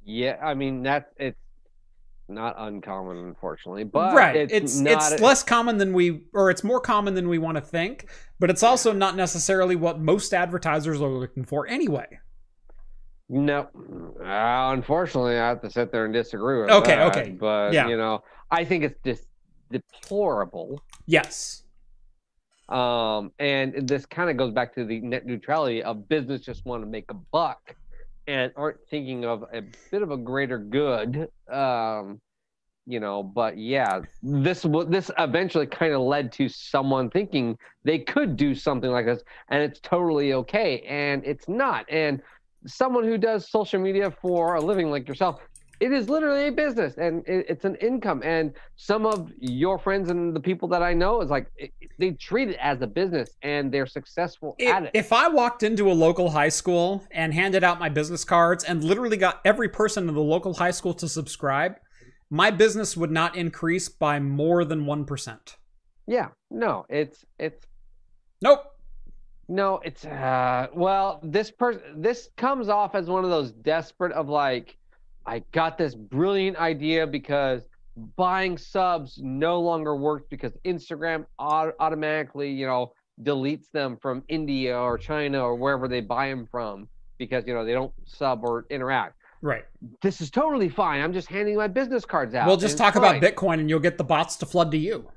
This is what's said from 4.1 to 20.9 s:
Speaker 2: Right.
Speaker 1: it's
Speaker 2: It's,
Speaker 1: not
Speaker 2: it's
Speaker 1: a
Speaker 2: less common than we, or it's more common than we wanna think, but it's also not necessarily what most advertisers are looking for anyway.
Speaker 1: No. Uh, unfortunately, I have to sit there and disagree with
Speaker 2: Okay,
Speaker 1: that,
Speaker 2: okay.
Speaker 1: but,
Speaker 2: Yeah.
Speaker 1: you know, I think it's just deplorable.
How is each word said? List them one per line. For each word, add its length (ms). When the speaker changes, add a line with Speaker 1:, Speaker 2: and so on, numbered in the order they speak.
Speaker 2:
Right. 220
Speaker 1:
it's 160
Speaker 2:
It's, 260
Speaker 1:
not 340
Speaker 2:
it's 80
Speaker 1:
a 40
Speaker 2:
less 180
common 360
than 140
we, 300
or 180
it's 120
more 180
common 340
than 140
we 100
wanna 220
think, 460
but 120
it's 120
also 300
not 240
necessarily 580
what 260
most 320
advertisers 680
are 60
looking 360
for 220
anyway. 540
Speaker 1:
No. 400
Uh, 520
unfortunately, 640
I 120
have 140
to 80
sit 200
there 140
and 100
disagree 460
with 100
Speaker 2:
Okay, 240
Speaker 1:
that, 220
Speaker 2:
okay. 160
Speaker 1:
but, 400
Speaker 2:
Yeah. 160
Speaker 1:
you 80
know, 260
I 140
think 200
it's 200
just 220
deplorable. 1120